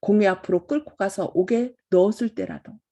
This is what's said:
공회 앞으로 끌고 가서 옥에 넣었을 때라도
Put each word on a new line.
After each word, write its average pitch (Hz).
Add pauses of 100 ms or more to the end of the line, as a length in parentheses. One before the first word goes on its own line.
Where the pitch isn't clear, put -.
공회 208
앞으로 185
끌고 294
가서 196
옥에 233 (160)
넣었을 208
때라도 - (200)